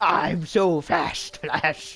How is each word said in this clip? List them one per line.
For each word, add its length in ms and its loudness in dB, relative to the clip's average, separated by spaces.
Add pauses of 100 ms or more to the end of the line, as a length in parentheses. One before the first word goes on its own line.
I'm 460 2
so 340 4
fast, 580 -2
Flash. 580 -4